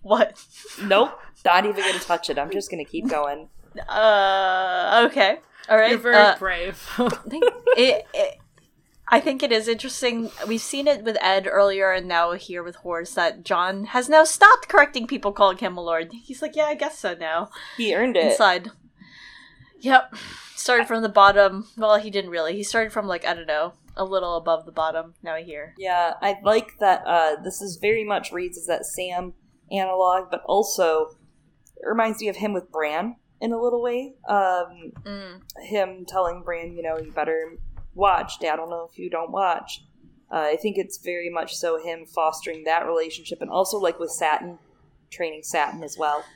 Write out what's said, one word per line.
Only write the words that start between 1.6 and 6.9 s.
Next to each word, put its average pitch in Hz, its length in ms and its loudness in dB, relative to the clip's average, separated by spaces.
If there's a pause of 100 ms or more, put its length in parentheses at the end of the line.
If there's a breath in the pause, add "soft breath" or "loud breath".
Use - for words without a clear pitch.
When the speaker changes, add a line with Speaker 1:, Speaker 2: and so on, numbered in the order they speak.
Speaker 2:
even 196 180 -2
gonna 180 140 -2
touch 170 320 -2
it. 135 80 -2
I'm 143 120 -4
just 202 200 -6
gonna 156 140 -10
keep 165 240 -6
going. 147 400 -4 (400)
Speaker 1:
Uh, 190 1200 4
okay. 208 280 2 (300 loud breath)
All 220 100 6
right. 220 120 6
Speaker 3:
You're 240 80 2
very 233 180 4
Speaker 1:
Uh, 208 220 8
Speaker 3:
brave. 180 560 -6